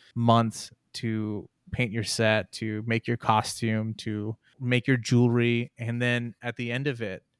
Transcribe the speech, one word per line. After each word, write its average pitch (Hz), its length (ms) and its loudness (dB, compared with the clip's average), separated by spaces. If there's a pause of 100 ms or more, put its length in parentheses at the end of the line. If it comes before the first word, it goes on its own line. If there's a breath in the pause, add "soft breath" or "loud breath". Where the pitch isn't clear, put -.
(160 soft breath)
months 117 560 2 (240)
to 107 540 -4 (220)
paint 120 200 -2
your 110 120 -2
set, 107 480 2
to 110 340 -6
make 117 220 -2
your 120 100 0
costume, 110 800 0
to 107 400 -6 (240 soft breath)
make 123 280 0
your 131 100 4
jewelry, 120 800 4
and 120 240 -6
then 120 400 -2
at 120 140 -8
the 120 160 -6
end 131 160 -4
of 120 140 -4
it, 95 220 -8 (160)